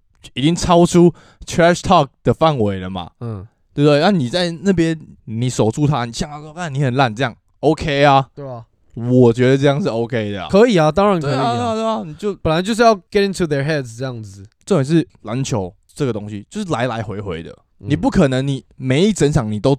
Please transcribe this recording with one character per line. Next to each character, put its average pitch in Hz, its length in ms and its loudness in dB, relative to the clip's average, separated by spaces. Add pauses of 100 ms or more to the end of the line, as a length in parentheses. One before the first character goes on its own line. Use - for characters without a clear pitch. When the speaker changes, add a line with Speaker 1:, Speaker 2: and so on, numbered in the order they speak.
(340)
Speaker 1:
已 127 80 -6
经 165 140 2
超 175 300 4
出 175 260 6 (340)
trash 170 340 2
talk 160 280 2 (140)
的 120 100 0
范 156 260 0
围 101 200 -2
了 92 100 -10
嘛。 92 220 -10 (100)
Speaker 2:
嗯。 110 260 -12 (280)
Speaker 1:
对 143 100 0
不 147 60 6
对？ 147 100 4
那 180 100 2
你 156 180 0
在 175 220 -2 (120)
那 196 100 2
边， 165 260 0 (280)
你 117 220 -4
守 117 220 0
住 147 160 0
他， 135 180 0
你 117 60 -10
呛 151 180 -10
他 147 120 -16
说 151 140 -18
：“干， 165 200 -8
你 143 80 -2
很 123 140 0
烂。” 127 180 0
这 120 80 -4
样 120 140 -6 (240)
OK 143 440 0
啊？ 135 300 4
Speaker 2:
对 143 140 -16
啊。 117 160 -16 (300)
Speaker 1:
我 123 380 4
觉 123 160 2
得 135 80 4
这 139 120 2
样 139 120 0
是 190 80 -2
OK 110 440 -4
的 98 100 -8
啊。 78 80 -10
Speaker 2:
可 208 160 4
以 226 100 2
啊， 156 140 4
当 196 180 2
然 185 120 0
可 139 100 -4
以 - 40 -2
啊。 - 20 -2
Speaker 1:
对 - 80 -2
啊， 240 100 -2
对 240 80 -4
啊， 226 120 -4
对 220 120 -4
啊， 220 180 -4
你 156 100 -14
就 202 280 -6
Speaker 2:
本 156 100 0
来 165 80 0
就 202 140 -2
是 208 80 2
要 226 140 8
get 202 280 -2
into 185 220 -2
their 139 180 -2
heads 139 320 -4
这 123 80 -10
样 123 160 -10
子。 101 240 -18 (220)
Speaker 1:
重 190 120 2
点 135 60 2
是 156 220 2 (160)
篮 123 220 -6
球， 95 280 -4 (260)
这 147 80 -2
个 120 60 -2
东 104 180 -8
西， 104 180 -12
就 214 140 -8
是 185 80 -8
来 123 160 -2
来 117 160 -6
回 98 180 -8
回 85 220 -8
的。 80 80 -16 (300)
Speaker 2:
嗯。 101 100 -8
Speaker 1:
你 - 60 0
不 254 120 0
可 180 200 2
能 131 180 -2
你 135 180 -6 (120)
每 135 280 0
一 220 80 2
整 151 200 0
场 117 180 0
你 107 80 -4
都 135 200 2